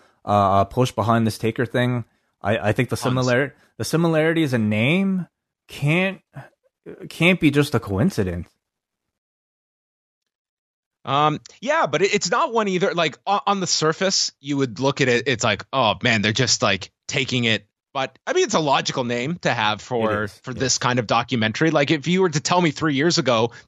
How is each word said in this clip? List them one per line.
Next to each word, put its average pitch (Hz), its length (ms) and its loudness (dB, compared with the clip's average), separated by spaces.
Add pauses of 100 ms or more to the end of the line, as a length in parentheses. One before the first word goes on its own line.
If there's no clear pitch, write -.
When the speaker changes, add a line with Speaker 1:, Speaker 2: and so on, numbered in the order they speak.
(260)
Speaker 1:
uh, 98 400 4
push 123 260 0
behind 113 340 2
this 110 140 -2
Taker 113 260 -2
thing. 123 400 -2 (340)
I, 101 300 0
I - 20 4
think 123 180 0
the 113 60 -2
Speaker 2:
Tons. - 80 -6
Speaker 1:
similar-, 127 520 0 (220)
the 117 60 -6
similarities 160 720 2
in 110 160 2
name 175 580 0 (400)
can't, 180 540 -2 (880)
can't 175 300 2
be 156 100 4
just 143 240 2
a 117 60 0
coincidence. 95 680 -2 (2500)
Speaker 2:
Um, 147 340 2 (220)
yeah, 294 260 0
but 156 140 -2
it, 196 120 2
it's 202 160 -2
not 254 240 0
one 220 140 0
either. 185 260 0
Like, 165 320 -2
o-, 196 220 0
on 202 140 0
the 170 60 -2
surface, - 720 0
you 139 180 -4
would 123 220 -2
look 139 220 0
at 135 60 4
it, 120 200 2
it's 123 160 -2
like, 107 300 0
"Oh 113 300 2
man, 113 180 2
they're 107 120 2
just, 120 280 0
like, 98 300 -2 (160)
taking 127 380 -2
it." 110 200 0 (280)
But 135 340 -6
I 240 60 -4
mean, 370 100 2
it's 247 100 -2
a 185 60 0
logical 147 460 0
name 123 340 -4
to 147 120 -2
have 107 300 -2
for, 110 420 -2
Speaker 1:
It - 20 -4
is, - 180 -14
Speaker 2:
for 127 80 -10
Speaker 1:
yeah. 117 80 -10
Speaker 2:
this 127 180 0
kind 123 220 0
of 107 80 -4
documentary. 117 640 0
Like, 143 180 2
if 156 180 -2
you 180 140 2
were 185 80 2
to 147 100 -4
tell 180 220 0
me 170 100 2
three 156 220 -2
years 151 240 0
ago 117 340 0 (160)